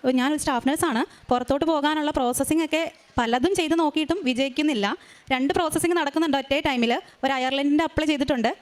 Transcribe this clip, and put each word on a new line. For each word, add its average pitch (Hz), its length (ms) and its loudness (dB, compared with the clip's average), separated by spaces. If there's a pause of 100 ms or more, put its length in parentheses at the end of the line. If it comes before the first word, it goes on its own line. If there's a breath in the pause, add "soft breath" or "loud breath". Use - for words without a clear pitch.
(180)
ഞാനൊരു 285 240 0
സ്റ്റാഫ് 262 260 0
നഴ്സാണ്, 285 340 0 (280 loud breath)
പുറത്തോട്ട് 254 400 0
പോകാനുള്ള 302 480 0
പ്രോസസ്സിംഗ് 277 480 0
ഒക്കെ 311 160 -2 (360)
പലതും 247 400 0
ചെയ്ത് 320 240 0
നോക്കിയിട്ടും 311 460 0
വിജയിക്കുന്നില്ല. 262 580 0 (460 loud breath)
രണ്ട് 262 240 0
പ്രോസസ്സിംഗ് 339 440 0
നടക്കുന്നുണ്ട് 294 420 0
ഒറ്റേ 277 260 -2
ടൈമിൽ. 240 260 2 (300 loud breath)
ഒരു 269 140 0
അയർലൻഡിൻ്റെ 285 500 2
അപ്ലൈ 302 240 -2
ചെയ്തിട്ടുണ്ട് 269 380 0 (120)